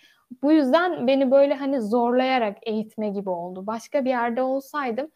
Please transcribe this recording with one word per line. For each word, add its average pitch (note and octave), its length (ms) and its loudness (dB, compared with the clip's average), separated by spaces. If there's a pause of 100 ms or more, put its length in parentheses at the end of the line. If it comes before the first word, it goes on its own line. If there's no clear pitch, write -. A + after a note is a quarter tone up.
(420)
Bu C#4+ 100 4
yüzden D4+ 540 2
beni C4+ 240 2
böyle C#4 240 6
hani C4+ 260 -2
zorlayarak A#3+ 840 0
eğitme G#3+ 460 -4
gibi G3+ 220 -6
oldu. F3+ 360 -8
Başka A#3 380 -4
bir B3+ 60 0
yerde A#3+ 320 0
olsaydım C4+ 720 -4